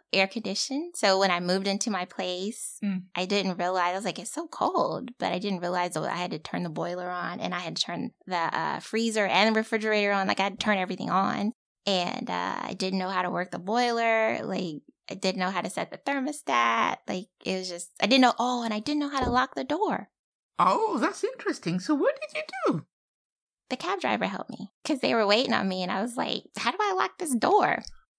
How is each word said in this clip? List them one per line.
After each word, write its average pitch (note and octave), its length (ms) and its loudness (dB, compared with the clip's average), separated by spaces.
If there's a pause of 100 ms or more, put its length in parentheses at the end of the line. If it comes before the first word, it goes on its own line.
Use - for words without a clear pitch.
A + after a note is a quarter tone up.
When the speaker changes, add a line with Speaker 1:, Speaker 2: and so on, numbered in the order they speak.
(120)
Speaker 1:
air F#3+ 160 4
conditioning. C4 680 -4
So F#3+ 240 4
when F#3+ 140 6
I F3 80 2
moved F#3 260 2
into G3+ 240 0
my F#3 140 -2
place, F#3 760 -6
Speaker 2:
Mm. F#3+ 200 0 (140)
Speaker 1:
I F#3 100 0
didn't F#3+ 320 2
realize, F3+ 340 2
I F#3+ 40 -2
was G#3 80 -4
like, E3+ 160 -4
"It's G#3 100 -10
so E4+ 160 -6
cold," - 720 0
but F3+ 140 -2
I F#3 80 -2
didn't F#3+ 200 -2
realize F3+ 340 -2
that D#3 100 -2
I - 120 -2
had F3 140 -4
to D#3 80 -4
turn F3 240 -6
the E3+ 80 -4
boiler F3 400 -4
on, F3 300 -6
and F3+ 140 -2
I F3 40 -2
had E3 180 -6
to - 60 0
turn F3+ 300 -6 (140)
the, F#3 100 -2 (200)
uh, D#3+ 220 0
freezer A3 480 0
and G3 280 6
the A3 40 2
refrigerator G#3+ 540 2
on. G3 160 2
Like, G3+ 100 2
I F#3+ 60 4
had G3 160 -2
to - 40 -2
turn G#3 140 4
everything F#3 320 -4
on, G3+ 420 2 (340)
and, F#3 440 0
uh, F3+ 320 -2
I - 120 -6
didn't F#3+ 260 -2
know F#3 100 -2
how F#3 120 0
to F3 80 -2
work F3 200 -2
the F#3 80 -8
boiler. A3+ 840 2
Like, F3+ 380 -4 (280)
I - 40 -8
didn't F#3+ 260 0
know F#3 100 0
how F#3+ 100 -2
to F3+ 100 -2
set - 200 -4
the - 80 -12
thermostat. B3+ 1000 0 (100)
Like, F#3 180 -4 (180)
it F#3+ 140 -2
was F#3 100 -8
just, F3 220 -12 (100)
I G#3 60 2
didn't C4 160 8
know, B3 160 6
oh, B3 240 0
and A3+ 100 -2
I G#3+ 60 -4
didn't D4 220 -2
know C#4+ 100 -2
how C4+ 140 -2
to B3 60 0
lock C4 260 2
the C4 80 -2
door. D4 440 0 (480)
Speaker 2:
Oh, D#4 420 2
that's F4+ 260 0
interesting. D4+ 560 -2
So D4 160 2
what A#4 240 2
did D5+ 160 -10
you D#5 60 -4 (300)
do? E3 140 -4 (840)
Speaker 1:
The B3+ 60 -4
cab F#4 240 -4
driver G#3+ 260 0
helped - 240 -6
me - 200 -12 (140)
'cause C4+ 160 -2
they C4 120 0
were A3 140 4
waiting A3+ 260 4
on F#3+ 160 2
me, F#3 140 -2
and F3+ 80 -2
I G3 100 0
was A#3 160 -4
like, - 280 -4 (120)
"How A#3+ 140 -2
do F#4 100 -4
I G#4 120 0
lock F#4 260 -2
this D4+ 160 -2
door?" E4 480 4 (360)